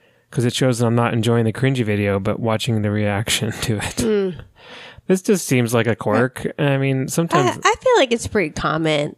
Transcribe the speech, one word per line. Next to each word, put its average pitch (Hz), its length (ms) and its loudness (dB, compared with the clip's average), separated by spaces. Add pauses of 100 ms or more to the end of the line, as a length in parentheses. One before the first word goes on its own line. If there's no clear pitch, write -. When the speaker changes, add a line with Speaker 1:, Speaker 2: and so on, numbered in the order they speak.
(300)
Speaker 1:
'cause 120 160 -2
it 117 80 0
shows 127 240 0
that 120 80 2
I'm 117 80 2
not 117 180 2
enjoying 117 320 2
the 110 80 0
cringy 131 320 0
video, 101 360 0
but 104 200 -2
watching 110 400 0
the 104 120 0
reaction 104 600 -2
<laughs> - 100 -10
to 107 160 -2
it." - 180 -8
Speaker 2:
Mm. 202 380 0 (720)
Speaker 1:
This 190 160 2
just 196 240 0
seems 123 280 2
like 113 120 2
a 113 100 2
quirk. 117 500 0 (120)
I 139 200 2
mean, 135 300 -2
sometimes 226 540 0
Speaker 2:
I, 370 80 4
I 453 100 2
feel 508 180 2
like 254 140 4
it's 233 140 -2
pretty 170 240 -2
common. 151 680 -2